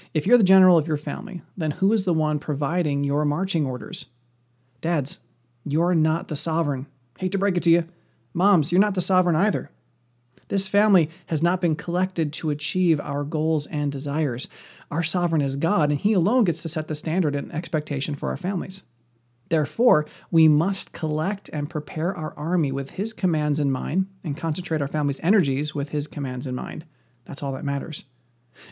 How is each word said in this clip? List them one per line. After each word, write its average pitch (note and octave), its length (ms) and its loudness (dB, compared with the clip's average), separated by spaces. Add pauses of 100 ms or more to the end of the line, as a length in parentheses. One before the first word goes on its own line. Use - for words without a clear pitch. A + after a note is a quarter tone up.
(120)
If D#3+ 140 0
you're A#3+ 100 6
the A3 80 4
general F#3 320 8
of D3+ 100 2
your D3+ 120 -2
family, C#3+ 420 -8 (160)
then D#3 140 -2
who F#3+ 240 2
is F#3+ 100 0
the F3+ 80 0
one D3+ 260 0
providing D3 640 -2
your C#3+ 220 0
marching D#3+ 400 0
orders? - 440 -6 (760)
Dads, D#3 380 -2 (440)
you're E3 300 0
not D#3+ 340 0
the D3 80 -4
sovereign. D3 500 -2 (300)
Hate F#3 160 -4
to G3 60 -2
break F#3+ 180 0
it D#3 60 0
to E3+ 80 2
you. E3 140 4 (480)
Moms, F3 400 2
you're F3+ 60 4
not G3+ 160 2
the F#3 60 -2
sovereign F3+ 360 2
either. E3+ 340 0 (800)
This G3 180 0
family G3+ 400 4 (180)
has D3 160 0
not F3+ 180 2
been D#3+ 160 0
collected F3 580 -2
to D#3 160 -4
achieve D#3+ 500 0
our C#3+ 240 -4
goals D#3 440 0
and D3 220 -2
desires. C#3 580 -2 (420)
Our D#3+ 120 -2
sovereign E3 400 0
is C3+ 140 -2
God, D#3 340 2
and C#3+ 80 0
he A3 140 2
alone G#3 320 4
gets E3+ 180 0
to E3 60 -6
set D#3 200 -4
the D#3 60 -4
standard D#3 400 0
and A2+ 180 -6
expectation D3 640 -4
for C3+ 120 -6
our C3 80 -2
families. F3+ 460 -6 (640)
Therefore, D#3 580 4 (240)
we D#3+ 180 6
must E3 440 2
collect D#3+ 560 -4
and D3 220 -6
prepare D#3 440 -4
our D#3+ 220 -8
army D#3 340 0
with C3+ 200 -6
his A3 220 -4
commands D3+ 460 0
in C#3+ 120 2
mind C3+ 360 -2 (160)
and C#3+ 140 -4
concentrate D#3+ 460 -4
our C#3 60 -2
family's D3 340 -2
energies D3+ 520 0
with C#3+ 160 -4
his D3 160 -4
commands C3 400 -6
in B2+ 80 -4
mind. - 300 -8 (400)
That's C3+ 180 -10
all C#3 100 -4
that C#3 120 -8
matters. C#3 400 -4 (680)